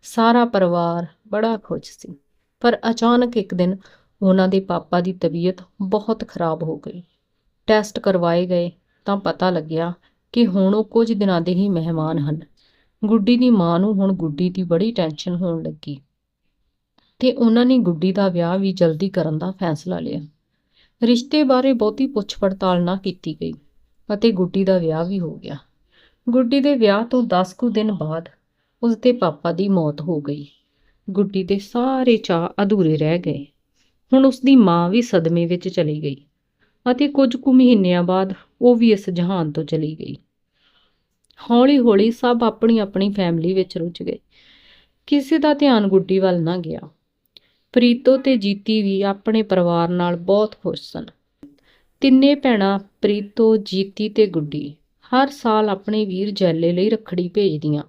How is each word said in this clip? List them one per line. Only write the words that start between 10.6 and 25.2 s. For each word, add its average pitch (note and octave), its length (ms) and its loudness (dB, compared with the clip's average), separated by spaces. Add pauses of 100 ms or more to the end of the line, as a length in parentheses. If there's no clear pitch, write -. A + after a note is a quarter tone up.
ਉਹ G#3+ 80 0
ਕੁਝ A3+ 300 0
ਦਿਨਾਂ G3 280 0
ਦੇ F3+ 120 -2
ਹੀ F#3+ 160 0
ਮਹਿਮਾਨ D#3+ 500 -2
ਹਨ। D3+ 200 -4 (680)
ਗੁੱਡੀ A3 320 2
ਦੀ B3 120 4
ਮਾਂ F3 300 4
ਨੂੰ G3+ 140 0
ਹੁਣ G3 200 0
ਗੁੱਡੀ E3+ 360 -4
ਦੀ F#3 140 -6
ਬੜੀ F3 280 0
ਟੈਨਸ਼ਨ F3 440 -6
ਹੋਣ E3+ 280 -4
ਲੱਗੀ D3+ 380 -12 (1160)
ਤੇ B3 140 2
ਉਹਨਾਂ A#3+ 320 2
ਨੇ B3+ 120 4
ਗੁੱਡੀ F3 340 0
ਦਾ G3 180 0
ਵਿਆਹ F3 300 -2
ਵੀ G3 140 -2
ਜਲਦੀ E3+ 360 0
ਕਰਨ D#3+ 280 -4
ਦਾ F3 140 -6
ਫੈਸਲਾ F3+ 480 -6
ਲਿਆ। D#3+ 220 -8 (840)
ਰਿਸ਼ਤੇ B3 400 0
ਬਾਰੇ C4 300 2
ਬਹੁਤੀ A#3 340 -2
ਪੁੱਛ G#3+ 320 -6
ਪੜਤਾਲ F#3+ 440 0
ਨਾ F3 120 -2
ਕੀਤੀ F#3+ 460 -8
ਗਈ E3 120 -6 (600)
ਅਤੇ G#3+ 180 2
ਗੁੱਡੀ F#3 320 -2
ਦਾ F#3+ 140 2
ਵਿਆਹ D#3+ 280 -2
ਵੀ F#3+ 140 -4
ਹੋ E3 160 -8